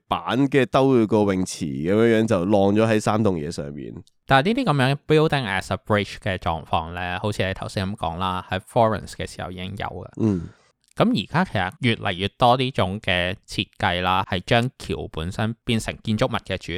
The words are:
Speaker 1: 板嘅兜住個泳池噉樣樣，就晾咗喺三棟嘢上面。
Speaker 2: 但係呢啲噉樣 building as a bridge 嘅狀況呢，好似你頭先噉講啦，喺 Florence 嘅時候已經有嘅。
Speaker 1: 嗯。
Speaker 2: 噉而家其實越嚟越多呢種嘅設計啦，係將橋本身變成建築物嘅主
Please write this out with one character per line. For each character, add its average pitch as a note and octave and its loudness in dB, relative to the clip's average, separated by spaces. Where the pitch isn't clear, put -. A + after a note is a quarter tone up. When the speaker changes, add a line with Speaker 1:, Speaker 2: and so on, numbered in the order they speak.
Speaker 1:
板 G2 0
嘅 C3 4
兜 C3+ 4
住 A2+ 6
個 G#2 4
泳 F#2 0
池 - -6
噉 D2 -2
樣 A2+ 4
樣， A2+ 2
就 F#2+ 2
晾 G2+ 4
咗 A2 4
喺 A2 2
三 G#2+ 0
棟 F#2+ 2
嘢 D#2 -6
上 D#2 -8
面。 C2 -12
Speaker 2:
但 C3+ 4
係 D#3 -2
呢 A3 0
啲 C4+ -2
噉 C#3+ 2
樣 C#3 2
building C#3+ 2
as - -4
a F#2+ -2
bridge G#2 -2
嘅 F#2+ -4
狀 D#2+ -4
況 E2+ -2
呢， F2+ -6
好 G#2+ -2
似 G#2 -2
你 F#2+ -4
頭 G2 -10
先 G2 -4
噉 G2+ -6
講 E2 -6
啦， F#2 -4
喺 F#2+ -2
Florence A2 0
嘅 F2+ -10
時 - -12
候 E2+ -8
已 F#2 -12
經 F2+ -10
有 G2 -8
嘅。 - -12
Speaker 1:
嗯。 F#2+ 0
Speaker 2:
噉 - 2
而 F#3+ 0
家 - 0
其 - -4
實 F#2 -2
越 A#2 2
嚟 G#2+ -4
越 F2+ -2
多 B2 4
呢 B2+ 0
種 G2 -2
嘅 F2+ 0
設 - -4
計 F2+ 0
啦， F#2 0
係 F2+ -2
將 B2 2
橋 - -8
本 E2 -6
身 A2 -4
變 A2+ 0
成 F#2 -4
建 A2 0
築 C3 0
物 A2+ -4
嘅 - -6
主 - -8